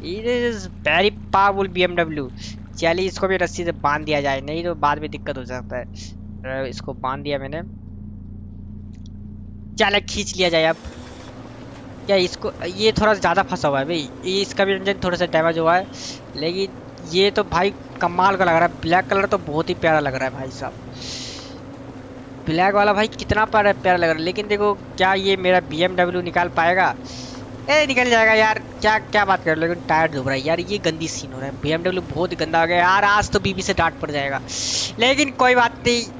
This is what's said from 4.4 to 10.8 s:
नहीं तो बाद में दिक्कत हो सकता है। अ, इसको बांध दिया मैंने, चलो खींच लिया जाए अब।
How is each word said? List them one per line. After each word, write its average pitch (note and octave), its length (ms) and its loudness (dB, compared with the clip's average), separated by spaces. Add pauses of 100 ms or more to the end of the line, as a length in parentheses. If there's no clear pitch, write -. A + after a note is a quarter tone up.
नहीं D#3 220 -6
तो F3 120 -2
बाद D3 240 2
में D3+ 120 -8
दिक्कत C#3+ 260 -6
हो B2+ 80 -10
सकता B2+ 320 -8
है। A#2+ 80 -8
अ, - 800 -10
इसको B2 260 -8
बांध C3 300 -4
दिया C#3+ 160 -2
मैंने, C#3 220 -8 (2250)
चलो G3+ 220 2 (100)
खींच G3+ 280 -6
लिया F3+ 120 4
जाए E3 140 4
अब। D#3+ 120 4 (1300)